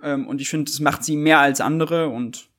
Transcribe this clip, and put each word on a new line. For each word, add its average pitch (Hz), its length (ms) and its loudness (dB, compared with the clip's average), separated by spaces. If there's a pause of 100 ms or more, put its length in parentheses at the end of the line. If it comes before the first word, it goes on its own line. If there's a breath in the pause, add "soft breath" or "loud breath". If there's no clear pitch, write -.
Ähm, 139 240 -4
und 139 140 -6
ich 139 80 -8
finde, 151 220 -2
das 143 100 -6
macht 151 240 0
sie 156 120 -2
mehr 156 220 4
als 139 220 4
andere 160 480 0
und 120 400 -8 (100)